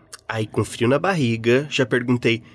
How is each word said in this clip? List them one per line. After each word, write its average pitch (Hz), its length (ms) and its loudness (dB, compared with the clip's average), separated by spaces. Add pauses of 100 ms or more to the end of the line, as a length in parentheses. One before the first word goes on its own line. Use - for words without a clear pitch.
(280)
Aí, 110 200 -4
com 107 160 -2
frio - 240 -2
na 139 100 4
barriga, 131 720 0
já 131 160 0
perguntei, 120 560 0 (120)